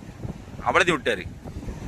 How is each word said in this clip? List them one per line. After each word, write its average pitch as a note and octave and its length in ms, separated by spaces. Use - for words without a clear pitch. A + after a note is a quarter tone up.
அவ்வளத்தையும் E3 320
விட்டாரு, G#2+ 260